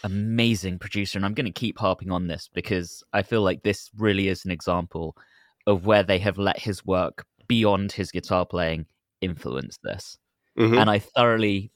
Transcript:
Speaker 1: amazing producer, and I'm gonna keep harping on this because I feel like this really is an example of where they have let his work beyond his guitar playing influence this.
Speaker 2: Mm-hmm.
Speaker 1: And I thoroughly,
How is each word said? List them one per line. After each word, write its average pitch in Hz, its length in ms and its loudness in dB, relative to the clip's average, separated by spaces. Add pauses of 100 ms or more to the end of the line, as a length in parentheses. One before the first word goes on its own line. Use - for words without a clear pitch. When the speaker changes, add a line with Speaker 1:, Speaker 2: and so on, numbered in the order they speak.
Speaker 1:
amazing 104 800 0
producer, 101 380 -4
and 98 80 -2
I'm 104 80 -4
gonna 117 180 -4
keep - 260 -6
harping 92 320 -2
on 90 160 -2
this 76 260 -8
because - 600 -6
I 101 100 2
feel 110 200 0
like 92 200 0
this - 340 -2
really 101 320 2
is 92 160 -4
an 92 60 -6
example 87 680 -4 (520)
of 95 180 2
where 104 160 8
they 92 160 2
have 95 200 -2
let 98 200 0
his - 260 -6
work 90 420 -2 (200)
beyond 101 460 2
his 92 180 -6
guitar 90 360 -2
playing 80 400 -2 (340)
influence 69 640 -6
this. - 340 -10 (420)
Speaker 2:
Mm-hmm. 113 200 6
Speaker 1:
And 107 100 6
I 104 100 4
thoroughly, 110 760 2